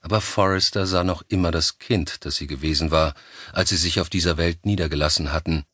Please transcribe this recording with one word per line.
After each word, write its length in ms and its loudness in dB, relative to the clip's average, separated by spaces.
Aber 200 0
Forrester 640 2
sah 160 2
noch 260 0
immer 220 2
das 280 0
Kind, 480 -2
das 100 -4
sie 100 -6
gewesen 440 -2
war, 240 4
als 180 0
sie 80 0
sich 220 0
auf 100 -2
dieser 260 2
Welt 300 0
niedergelassen 680 0
hatten 420 -2